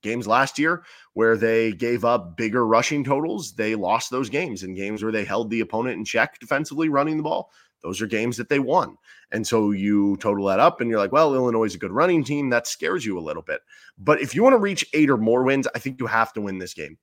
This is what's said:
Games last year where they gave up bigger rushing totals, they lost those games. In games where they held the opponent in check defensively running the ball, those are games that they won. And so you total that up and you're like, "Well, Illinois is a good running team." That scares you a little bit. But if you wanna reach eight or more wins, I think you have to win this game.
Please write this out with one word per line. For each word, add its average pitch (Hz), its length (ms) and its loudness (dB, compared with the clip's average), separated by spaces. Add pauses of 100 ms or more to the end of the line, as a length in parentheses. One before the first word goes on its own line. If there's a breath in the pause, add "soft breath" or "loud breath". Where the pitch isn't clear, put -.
Games 113 240 -4
last 127 320 2
year 165 260 0 (300 loud breath)
where 113 220 4
they 113 360 2
gave 117 320 -2
up 101 320 0
bigger 113 300 0
rushing 120 360 2
totals, 156 520 -4
they 110 200 -2
lost 107 360 0
those 127 180 -4
games. 123 340 -4
In 92 120 -10
games 101 280 -6
where 110 80 -2
they 107 140 -2
held 104 260 -2
the 113 100 -2
opponent 110 360 -4
in 107 80 -8
check - 340 -2
defensively 151 500 -4
running 151 280 0
the 156 80 -4
ball, - 260 -4 (320 soft breath)
those 92 180 -8
are 110 60 -4
games 113 300 -2
that 123 120 -8
they 143 120 2
won. 135 360 0 (360 soft breath)
And 107 120 -4
so 107 280 2
you 101 460 2
total 101 280 -2
that 98 140 2
up 165 200 4
and 117 80 -2
you're 113 120 0
like, 101 120 0
"Well, 147 220 4
Illinois 120 300 2
is 95 100 -4
a 90 40 -12
good 90 120 -8
running 160 320 2
team." 139 280 -2
That 120 180 2
scares - 360 -4
you 95 140 -4
a - 20 -6
little 78 220 -8
bit. 76 200 -8 (360 loud breath)
But 139 220 2
if 135 140 -6
you 196 100 2
wanna 262 140 8
reach 196 340 -2
eight 151 180 4
or 131 60 4
more 113 260 2
wins, 131 320 2
I - 60 -10
think 131 180 -10
you 123 80 -4
have 113 280 0
to 110 60 -6
win 95 180 -6
this 90 160 -10
game. 78 280 -14